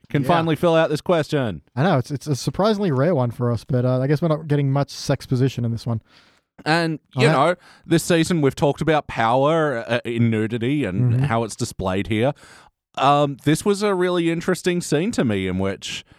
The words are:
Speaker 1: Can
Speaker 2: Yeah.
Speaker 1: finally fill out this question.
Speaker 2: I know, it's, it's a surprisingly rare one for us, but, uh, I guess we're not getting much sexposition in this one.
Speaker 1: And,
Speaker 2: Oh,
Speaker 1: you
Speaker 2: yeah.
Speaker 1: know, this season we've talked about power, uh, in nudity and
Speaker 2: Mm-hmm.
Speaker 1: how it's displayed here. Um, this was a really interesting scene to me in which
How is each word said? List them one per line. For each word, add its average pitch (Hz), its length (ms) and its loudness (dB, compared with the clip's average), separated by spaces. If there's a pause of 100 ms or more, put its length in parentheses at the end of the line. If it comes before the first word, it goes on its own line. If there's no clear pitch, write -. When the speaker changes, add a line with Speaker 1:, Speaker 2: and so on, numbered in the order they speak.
(100)
Speaker 1:
Can 147 120 0
Speaker 2:
Yeah. 131 60 -4
Speaker 1:
finally 165 260 2
fill 165 220 2
out 160 140 4
this 147 100 -2
question. 139 600 -2 (120)
Speaker 2:
I 123 80 0
know, 170 160 4
it's, - 120 -4
it's 143 180 -8
a 139 80 0
surprisingly 196 560 0
rare 139 220 2
one 123 180 0
for 120 180 -2
us, 117 140 -4
but, 123 200 0
uh, 127 160 2
I 131 60 -2
guess 143 160 0
we're 170 60 2
not 156 180 -2
getting 147 240 2
much 143 200 0
sexposition 131 760 -2
in 117 80 -2
this 113 140 -8
one. 113 140 -4 (640)
Speaker 1:
And, 160 360 0 (160)
Speaker 2:
Oh, 127 40 0
Speaker 1:
you 147 60 4
Speaker 2:
yeah. 156 60 4
Speaker 1:
know, 156 220 2 (320)
this 160 180 2
season 165 380 2
we've 135 120 2
talked 143 260 0
about 147 280 0
power, 135 800 0
uh, 117 160 0
in 117 260 2
nudity 113 540 -2
and 117 300 0
Speaker 2:
Mm-hmm. 127 100 0
Speaker 1:
how 117 180 0
it's 110 140 -8
displayed 95 520 -4
here. 110 240 0 (640)
Um, 143 480 2
this 151 200 0
was 202 180 0
a 208 120 0
really 180 360 0
interesting 175 500 -2
scene 165 320 -2
to 190 120 0
me 98 240 0
in 92 100 -2
which - 460 -6 (140)